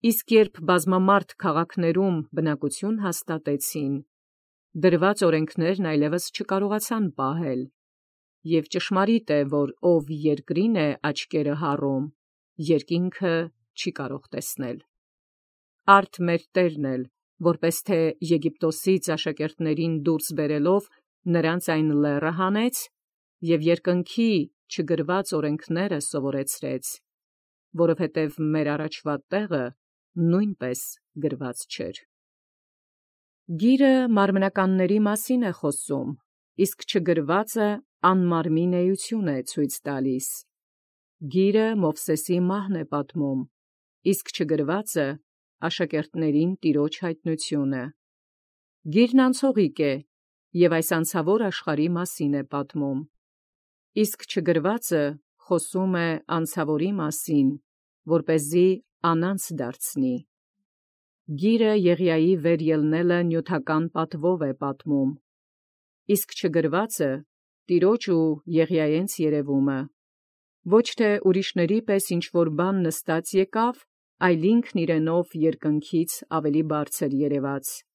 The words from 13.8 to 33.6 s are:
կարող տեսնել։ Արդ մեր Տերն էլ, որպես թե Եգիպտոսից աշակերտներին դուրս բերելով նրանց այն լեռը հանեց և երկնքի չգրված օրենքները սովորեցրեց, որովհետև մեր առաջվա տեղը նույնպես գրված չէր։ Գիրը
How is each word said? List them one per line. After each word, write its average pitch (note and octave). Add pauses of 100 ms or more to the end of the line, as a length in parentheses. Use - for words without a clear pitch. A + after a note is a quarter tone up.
կարող C3+
տեսնել։ - (1080)
Արդ G3
մեր E3+
Տերն D#3
էլ, C3 (380)
որպես E3
թե F#3 (220)
Եգիպտոսից E3
աշակերտներին D#3
դուրս D#3
բերելով D3+ (380)
նրանց E3+
այն D#3
լեռը D3
հանեց G3+ (600)
և E3
երկնքի F3+ (340)
չգրված E3+
օրենքները D#3
սովորեցրեց, C#3 (840)
որովհետև D#3+
մեր D3+
առաջվա D3+
տեղը F3 (520)
նույնպես E3+ (320)
գրված C#3
չէր։ - (1500)
Գիրը C4 (100)